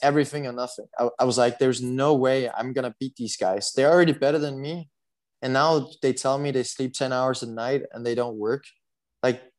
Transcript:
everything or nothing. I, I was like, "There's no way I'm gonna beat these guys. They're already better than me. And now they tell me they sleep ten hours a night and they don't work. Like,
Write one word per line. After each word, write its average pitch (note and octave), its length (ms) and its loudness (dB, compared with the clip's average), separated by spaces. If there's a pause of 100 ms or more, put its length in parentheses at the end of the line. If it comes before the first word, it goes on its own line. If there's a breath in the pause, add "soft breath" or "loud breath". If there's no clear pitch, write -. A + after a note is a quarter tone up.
everything C#3+ 440 0
or B2 60 -8
nothing. B2 340 -8 (120)
I, A#2+ 100 0 (120)
I B2+ 40 6
was B2+ 140 2
like, A#2+ 200 2
"There's B2+ 220 2
no C3 320 2
way C3 380 2
I'm B2 240 -6
gonna B2+ 260 -4
beat C3+ 160 -8
these A2+ 220 -6
guys. F#2+ 340 -2
They're C#3 180 4
already E3+ 220 6
better C#3+ 260 2
than C#3 220 -4
me. D#3 300 -10 (500)
And C3 140 -2
now D3 340 2 (140)
they C3 100 2
tell C3+ 240 0
me C#3+ 140 -2
they B2+ 140 0
sleep - 280 -6
ten C3 220 -4
hours B2+ 280 -2
a A#2 80 -10
night A#2+ 420 -2
and A#2+ 120 -12
they A#2+ 100 -2
don't A#2+ 220 -2
work. A2 280 -2 (580)
Like, B2+ 180 0 (180)